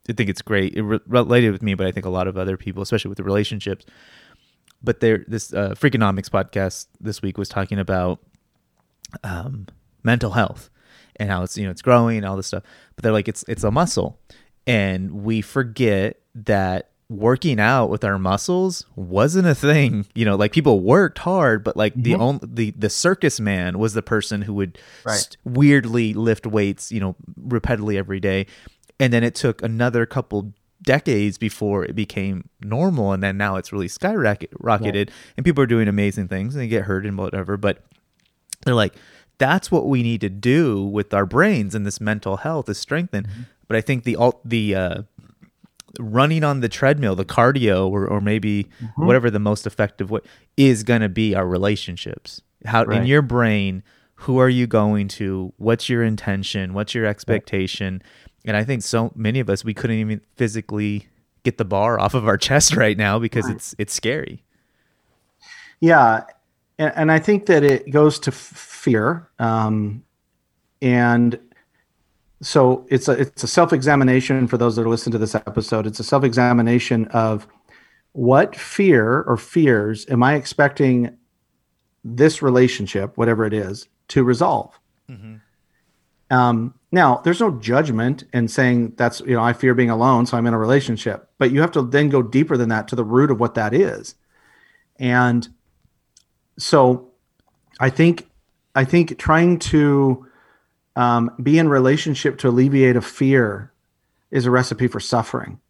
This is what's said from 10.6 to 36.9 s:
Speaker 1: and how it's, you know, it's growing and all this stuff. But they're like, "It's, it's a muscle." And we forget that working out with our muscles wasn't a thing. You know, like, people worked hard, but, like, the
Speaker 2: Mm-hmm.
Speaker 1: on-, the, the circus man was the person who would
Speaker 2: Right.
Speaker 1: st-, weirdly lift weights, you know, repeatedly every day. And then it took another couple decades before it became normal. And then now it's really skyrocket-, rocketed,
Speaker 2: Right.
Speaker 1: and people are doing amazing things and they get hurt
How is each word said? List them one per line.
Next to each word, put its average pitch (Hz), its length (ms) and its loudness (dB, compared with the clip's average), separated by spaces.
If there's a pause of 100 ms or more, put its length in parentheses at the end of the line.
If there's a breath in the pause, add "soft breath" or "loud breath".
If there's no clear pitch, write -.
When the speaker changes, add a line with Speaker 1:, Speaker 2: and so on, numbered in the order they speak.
Speaker 1:
and 104 140 -4
how 90 120 -2
it's, - 140 -8
you 107 80 -6
know, 95 60 -4
it's 92 120 -12
growing 117 360 4
and 101 80 -6
all 98 100 -6
this 95 120 -8
stuff. 95 140 -8 (340 soft breath)
But - 80 -14
they're 110 80 2
like, 104 160 0
"It's, - 200 -10
it's - 160 -6
a 104 60 2
muscle." 143 480 -2 (480 soft breath)
And 98 560 -2
we 110 200 -2
forget 110 800 -2 (140)
that 98 560 -2 (180)
working 120 520 0
out 117 300 2
with 104 140 -4
our 98 140 -2
muscles 175 680 -2 (100)
wasn't 117 500 0
a 156 80 4
thing. 135 600 2
You 113 100 0
know, 101 120 2
like, 104 160 0
people 135 280 4
worked 151 380 2
hard, 143 440 0
but, 110 140 -4
like, 107 180 0
the 123 180 0
Speaker 2:
Mm-hmm. 190 100 2
Speaker 1:
on-, 135 200 0
the, 113 280 -4
the 104 180 -4
circus - 500 0
man 92 400 -2
was 110 160 0
the 110 80 -2
person 104 400 -4
who 101 120 -8
would 98 240 -4 (260 loud breath)
Speaker 2:
Right. 110 140 -2
Speaker 1:
st-, - 260 -8
weirdly 120 680 2
lift 110 320 -2
weights, 104 440 -2
you 113 100 -4
know, 92 140 -4 (220)
repeatedly 107 640 -4
every 98 220 -6
day. 95 260 -2 (520 soft breath)
And 127 140 2
then 117 120 2
it 117 100 -2
took - 280 -4
another 117 440 -2
couple 104 480 -8 (280)
decades 110 560 0
before 101 460 -4
it 76 100 -10
became 98 540 -8 (120)
normal. 113 520 -2
And 95 100 -4
then 98 140 -4
now 101 200 -4
it's - 160 -10
really 95 160 -6
skyrocket-, 156 720 -2
rocketed, 104 520 -2
Speaker 2:
Right. - 60 -20 (200 loud breath)
Speaker 1:
and 131 80 -4
people 143 180 4
are 127 40 4
doing 113 220 2
amazing 101 400 -2
things 98 260 -6
and 139 80 -8
they 117 60 -8
get 107 160 -2
hurt 98 200 -4